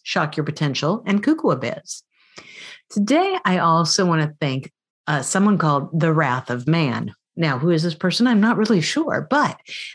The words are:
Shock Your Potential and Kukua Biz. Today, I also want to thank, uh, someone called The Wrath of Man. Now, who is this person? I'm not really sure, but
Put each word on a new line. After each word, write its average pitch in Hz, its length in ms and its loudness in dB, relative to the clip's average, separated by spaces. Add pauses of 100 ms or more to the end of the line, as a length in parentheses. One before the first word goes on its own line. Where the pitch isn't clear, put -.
Shock 160 340 -2
Your 156 80 -2
Potential 151 600 -2
and 202 160 0
Kukua 285 360 0
Biz. - 440 -10 (880)
Today, 330 560 2
I 185 140 2
also 165 440 2
want 170 160 4
to 151 220 -2
thank, 135 280 -4 (360)
uh, 147 160 -2
someone 196 340 2
called 156 420 0
The 160 140 2
Wrath 135 380 0
of 123 180 -4
Man. 123 460 0 (220)
Now, 165 220 -2
who 160 120 0
is 160 120 2
this 170 120 -2
person? 185 320 0
I'm 233 140 4
not 214 180 2
really 208 240 2
sure, 285 480 -2
but 285 280 0 (360)